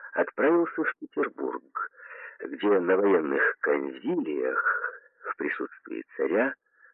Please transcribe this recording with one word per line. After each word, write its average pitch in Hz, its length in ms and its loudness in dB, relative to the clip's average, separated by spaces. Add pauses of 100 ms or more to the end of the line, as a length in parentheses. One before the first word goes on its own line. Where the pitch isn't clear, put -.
(140)
отправился - 680 2
в - 160 -2
Петербург, - 920 -6 (500)
где 95 400 2
на 90 180 4
военных 80 640 4
конзилиях 71 1040 0 (680)
в - 60 -6
присутствии 62 680 -6 (140)
царя, 104 360 2 (400)